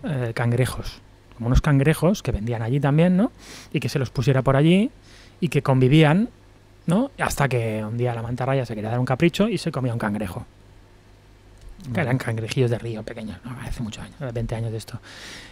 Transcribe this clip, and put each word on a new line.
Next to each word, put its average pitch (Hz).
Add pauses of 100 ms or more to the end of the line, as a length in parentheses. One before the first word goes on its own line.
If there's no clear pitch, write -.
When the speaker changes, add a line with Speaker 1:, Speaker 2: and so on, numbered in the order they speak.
Speaker 1:
eh, 127
cangrejos, 120 (340)
como 113
unos 127
cangrejos 156
que -
vendían 113
allí 123
también, 156
¿no? 202 (400)
Y 151
que 123
se 151
los 123
pusiera 131
por 135
allí 175 (500)
y 165
que 139
convivían, 147 (580)
¿no? 220
Hasta 143
que 113
un 110
día 120
la 113
mantarraya 127
se 117
quería 107
dar 120
un 127
capricho 170
y 190
se 165
comía 127
un 117
cangrejo. 104 (1400)
Que 135
Speaker 2:
Vale. 160
Speaker 1:
eran 127
cangrejillos 117
de 113
río 110
pequeños, 110
¿no? 120
Hace 120
muchos 107
años, 127
veinte 113
años 113
de 110
esto. - (520)